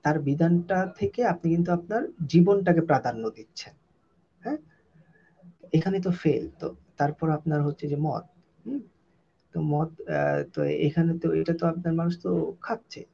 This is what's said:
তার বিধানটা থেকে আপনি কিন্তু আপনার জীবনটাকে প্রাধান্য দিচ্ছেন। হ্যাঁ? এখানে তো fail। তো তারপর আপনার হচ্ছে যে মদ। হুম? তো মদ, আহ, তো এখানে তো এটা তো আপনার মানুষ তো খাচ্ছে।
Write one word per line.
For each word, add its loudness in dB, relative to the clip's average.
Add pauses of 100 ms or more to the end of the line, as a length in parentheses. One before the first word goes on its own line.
তার 2
বিধানটা 2
থেকে -2
আপনি 0
কিন্তু 2
আপনার -2 (200)
জীবনটাকে 6
প্রাধান্য 0
দিচ্ছেন। -16 (680)
হ্যাঁ? -6 (1160)
এখানে 2
তো -2
fail। 0 (100)
তো -8 (220)
তারপর 0
আপনার 0
হচ্ছে -4
যে -2
মদ। -4 (420)
হুম? -6 (760)
তো -4
মদ, -2
আহ, 0
তো -2
এখানে 0
তো -2
এটা 0
তো -2
আপনার -2
মানুষ -2
তো -4
খাচ্ছে। -10